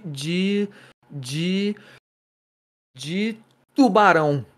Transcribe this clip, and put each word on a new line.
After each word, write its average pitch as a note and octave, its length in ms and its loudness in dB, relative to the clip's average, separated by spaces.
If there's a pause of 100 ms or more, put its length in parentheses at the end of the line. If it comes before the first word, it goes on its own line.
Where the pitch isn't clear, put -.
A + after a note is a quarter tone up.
de, F3+ 640 -4 (420)
de, E3+ 640 -4 (1200)
de F#3 440 -6 (360)
tubarão. E3+ 720 4 (120)